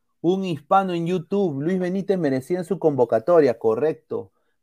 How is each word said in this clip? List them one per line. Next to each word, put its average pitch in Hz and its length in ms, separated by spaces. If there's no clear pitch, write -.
Un 190 240
hispano 185 500
en 170 120
YouTube, 175 560
Luis 180 160
Benítez 185 400
merecía 143 400
en 180 60
su 180 160
convocatoria, 131 760
correcto. 113 760